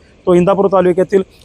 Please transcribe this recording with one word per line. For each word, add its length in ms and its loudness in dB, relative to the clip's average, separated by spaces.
तो 80 2
इंदापूर 320 0
तालुक्यातील 560 0